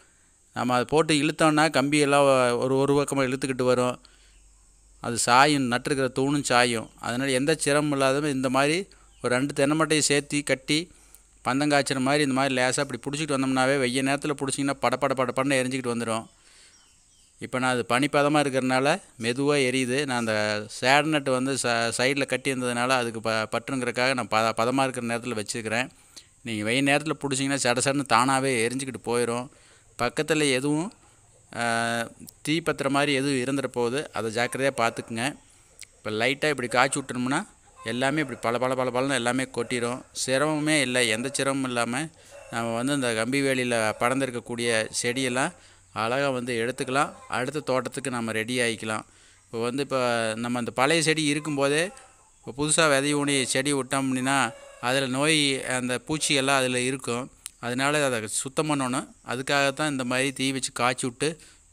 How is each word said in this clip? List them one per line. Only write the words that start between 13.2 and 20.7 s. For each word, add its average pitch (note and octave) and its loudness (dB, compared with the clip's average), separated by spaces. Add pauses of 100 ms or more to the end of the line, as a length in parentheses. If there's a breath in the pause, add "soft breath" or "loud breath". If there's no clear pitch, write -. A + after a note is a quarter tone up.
வந்தோம்னாவே, C3+ 0
வெய்ய B2+ 0
நேரத்துல C#3+ -2
பிடிச்சிங்கன்னா, C#3 -4
பட B2+ 0
பட C3+ 0
பட B2+ 0
படன்னு C3+ 2
எரிஞ்சுக்கிட்டு B2 -4
வந்துடும். A2+ -4 (1120 soft breath)
இப்ப A#2+ -6
நான் B2+ 2
அது A#2+ 0
பனிப்பதமா C#3+ 2
இருக்கிறனால C3 0 (200)
மெதுவா C#3 0
எரியுது. C3 0
நான் B2+ -2
அந்த G#2+ 0
சேட் C#3+ 4